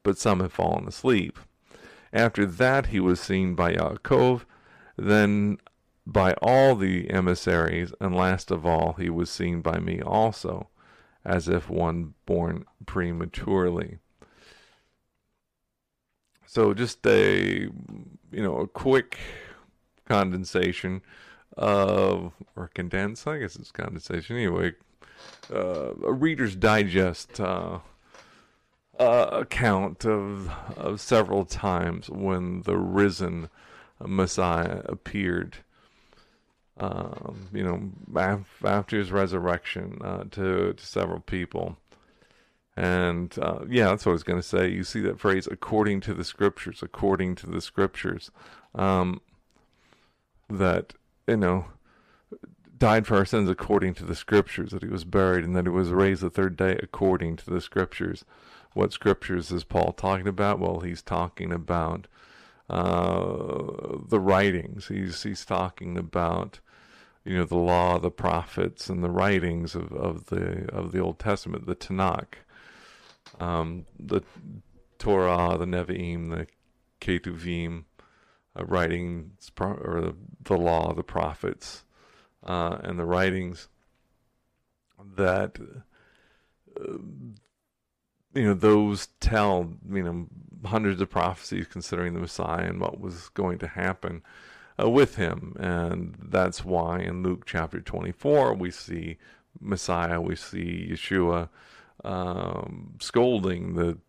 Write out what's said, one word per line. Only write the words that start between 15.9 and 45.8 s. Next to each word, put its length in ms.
So 280
just 320
a, 640
you 100
know, 180
a 80
quick 520
condensation 960
of, 760
or 180
condense, 540
I 120
guess 180
it's 140
condensation 680
anyway, 360
uh, 400
a 80
Reader's 420
Digest, 840
uh, 380
uh, 320
account 720
of, 440
of 240
several 460
times 640
when 520
the 160
risen 720
Messiah 840
appeared, 720
um, 720
you 100
know, 280
af-, 480
after 340
his 140
resurrection, 920
uh, 280
to, 420
to 120
several 340
people. 580
And, 640
uh, 280
yeah, 220
that's 160
what 60
I 20
was 100
gonna 200
say. 260
You 140
see 180
that 180
phrase, 300
"according 520